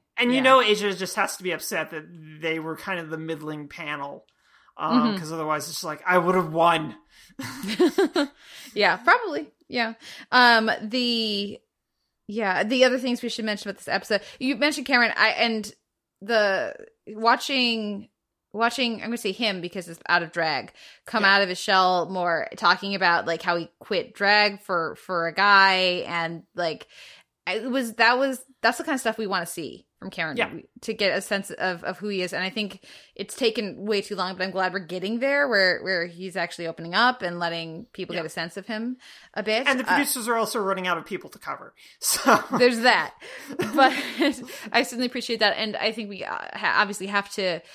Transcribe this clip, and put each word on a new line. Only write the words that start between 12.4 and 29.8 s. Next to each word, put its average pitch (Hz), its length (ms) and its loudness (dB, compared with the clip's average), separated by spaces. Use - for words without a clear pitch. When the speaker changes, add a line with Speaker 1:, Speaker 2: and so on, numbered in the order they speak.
Speaker 2:
the 247 220 2
other 254 140 4
things 247 220 -4
we 240 80 -6
should 226 160 -6
mention 208 240 -6
about 196 100 -8
this - 80 -20
episode, 196 340 -2
you 262 180 0
mentioned 285 280 0
Cameron, 247 300 2
I, 220 140 4
and 220 440 -2
the, 196 540 0
watching, 226 1040 0
watching, 233 440 0
I'm - 120 -10
gonna 233 100 -4
say 220 140 -4
him 196 300 -4
because 175 260 -8
it's 165 120 -16
out 175 140 4
of 160 80 -10
drag, 156 420 -2
come 220 180 0
Speaker 1:
Yeah. 196 120 8
Speaker 2:
out 202 60 6
of 196 80 2
his 180 100 -6
shell 185 500 4
more, 175 380 -2
talking 190 380 2
about, 175 300 4
like, 165 160 -2
how 175 140 0
he 170 140 -4
quit - 340 -4
drag 202 480 2
for, 170 360 -4
for 170 300 -4
a 165 60 -6
guy, 190 720 6
and, 170 360 -4
like, 170 340 -4
it 214 220 -4
was, 240 260 -2
that 233 220 6
was, 262 260 0
that's 240 180 2
the 339 40 -6
kind 311 120 -2
of 262 60 -4
stuff 220 180 -2
we 220 80 -4
wanna 185 180 -2
see - 400 -10